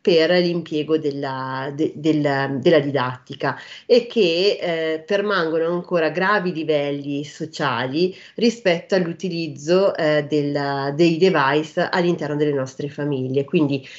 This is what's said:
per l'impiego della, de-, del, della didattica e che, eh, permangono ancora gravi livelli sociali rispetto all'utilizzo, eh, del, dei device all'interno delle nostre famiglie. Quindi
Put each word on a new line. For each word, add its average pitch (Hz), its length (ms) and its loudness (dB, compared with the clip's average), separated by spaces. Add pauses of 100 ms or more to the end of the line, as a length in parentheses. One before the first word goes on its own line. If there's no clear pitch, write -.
per 165 300 4
l'impiego 165 680 0
della, 135 760 -6
de-, 143 220 -2
del, 143 680 0
della 160 200 6
didattica 135 760 -4 (300)
e 240 200 4
che, 185 540 2
eh, 160 460 -2
permangono 185 600 0
ancora 175 420 0
gravi 180 440 0
livelli 143 720 -2
sociali 147 880 -2 (220)
rispetto 196 640 0
all'utilizzo, 170 960 0
eh, 151 340 2
del, 143 680 -2
dei 165 220 4
device 156 680 2
all'interno 165 460 0
delle 147 200 2
nostre 135 340 -4
famiglie. 139 560 -2
Quindi 139 420 0 (120)